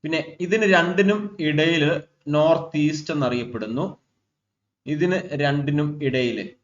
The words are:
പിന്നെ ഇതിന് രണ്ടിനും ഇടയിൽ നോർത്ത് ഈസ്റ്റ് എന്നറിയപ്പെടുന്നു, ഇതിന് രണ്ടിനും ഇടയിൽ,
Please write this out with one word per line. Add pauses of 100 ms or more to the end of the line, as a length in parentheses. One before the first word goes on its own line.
പിന്നെ
ഇതിന്
രണ്ടിനും
ഇടയിൽ (260)
നോർത്ത്
ഈസ്റ്റ്
എന്നറിയപ്പെടുന്നു, (880)
ഇതിന്
രണ്ടിനും
ഇടയിൽ,